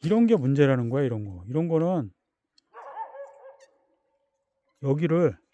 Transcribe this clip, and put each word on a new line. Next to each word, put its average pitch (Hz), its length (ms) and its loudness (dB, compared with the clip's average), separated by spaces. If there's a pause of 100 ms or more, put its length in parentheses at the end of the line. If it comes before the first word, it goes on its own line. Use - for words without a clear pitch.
이런 220 240 4
게 220 80 4
문제라는 135 520 2
거야, 135 140 0
이런 113 220 -2
거. 92 240 -12
이런 156 180 -2
거는 165 460 -2 (2750)
여기를 151 520 2 (180)